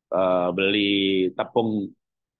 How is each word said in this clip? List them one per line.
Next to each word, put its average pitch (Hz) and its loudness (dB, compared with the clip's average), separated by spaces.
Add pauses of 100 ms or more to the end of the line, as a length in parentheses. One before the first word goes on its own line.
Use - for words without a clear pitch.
eh, 92 0
beli 101 0 (440)
tepung 110 -2 (480)